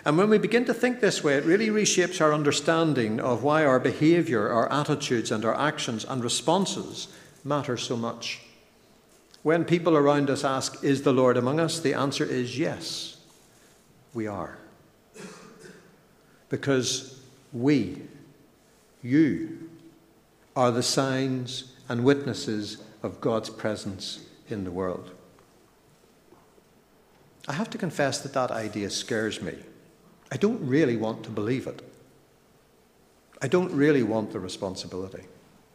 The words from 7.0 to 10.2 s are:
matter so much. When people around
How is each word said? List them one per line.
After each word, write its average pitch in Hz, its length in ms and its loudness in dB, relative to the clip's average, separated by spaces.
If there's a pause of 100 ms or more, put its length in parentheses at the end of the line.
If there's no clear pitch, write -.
matter 135 340 -2
so 120 200 -4
much. - 440 -8 (1000)
When 165 220 2
people 165 320 2
around 143 340 4